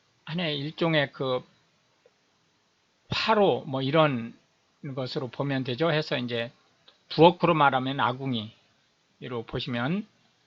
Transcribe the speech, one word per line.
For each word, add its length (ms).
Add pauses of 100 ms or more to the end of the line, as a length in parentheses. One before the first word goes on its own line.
(240)
하나의 340
일종의 540
그 320 (1600)
화로, 580
뭐, 160
이런 540 (580)
것으로 340
보면 340
되죠. 300
해서 240
이제 360 (560)
부엌으로 460
말하면 460
아궁이로 1500
보시면 600 (400)